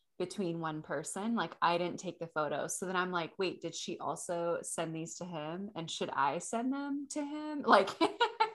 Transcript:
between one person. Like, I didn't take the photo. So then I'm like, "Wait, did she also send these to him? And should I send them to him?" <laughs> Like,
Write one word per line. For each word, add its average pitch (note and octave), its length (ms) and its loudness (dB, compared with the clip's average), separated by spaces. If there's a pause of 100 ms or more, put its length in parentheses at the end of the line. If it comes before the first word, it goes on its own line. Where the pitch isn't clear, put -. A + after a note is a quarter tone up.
(200)
between F3+ 420 -2
one D#3 220 -4
person. F#3+ 520 -2
Like, E3+ 260 0
I E3+ 180 6
didn't F3 200 0
take F#3 200 -6
the E3 80 -6
photo. D3+ 400 0
So F3 200 -4
then F#3 100 -2
I'm F#3 140 2
like, E3+ 280 -2
"Wait, F#3 220 0
did E3 140 -6
she - 240 -6
also E3+ 640 -2
send D#3+ 320 -4
these D#3+ 220 -6
to F3 80 -8
him? F3 500 -6
And D#3+ 160 -6
should - 200 -2
I C#3 280 2
send A#3+ 340 -2
them C#4+ 380 -4
to D4 140 -2
him?" D4+ 380 -6
<laughs> G#3+ 40 0
Like, G#3 220 10 (640)